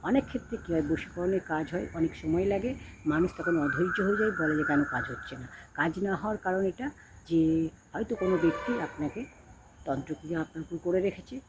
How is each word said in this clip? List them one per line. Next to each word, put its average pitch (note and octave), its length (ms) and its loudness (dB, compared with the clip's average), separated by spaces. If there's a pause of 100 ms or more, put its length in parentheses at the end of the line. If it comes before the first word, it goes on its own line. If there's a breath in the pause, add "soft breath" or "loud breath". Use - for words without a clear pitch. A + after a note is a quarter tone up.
অনেক C4 220 2
ক্ষেত্রে - 420 -6
কী E3+ 60 -2
হয়, D#3+ 100 2
বশীকরণের F3 580 0
কাজ D#3 320 -2
হয়, F#3+ 220 -4
অনেক E3 220 0
সময় E3 280 2
লাগে, G3+ 300 2 (320 loud breath)
মানুষ D#3+ 320 4
তখন E3+ 200 2
অধৈর্য D3+ 420 2
হয়ে G3+ 160 2
যায়, G#3+ 140 4
বলে D#3 260 2
যে, D3+ 80 2
"কেন D3 200 4
কাজ B2+ 260 -2
হচ্ছে B2 260 -10
না?" B2+ 120 -10 (260 loud breath)
কাজ D#3+ 180 0 (100)
না F#3+ 120 2
হওয়ার G#3 220 -2
কারণ F#3+ 280 0
এটা A#3+ 260 -2 (380 loud breath)
যে D#3+ 400 4 (240)
হয়তো A3 220 -2
কোনো F#3 280 2
ব্যক্তি G#3+ 380 2
আপনাকে F3 440 -4 (600)
তন্ত্রক্রিয়া D3+ 560 -4
আপনার D#3+ 240 -6
উপর E3+ 260 -4
করে F#3 100 4
রেখেছে G3 480 -4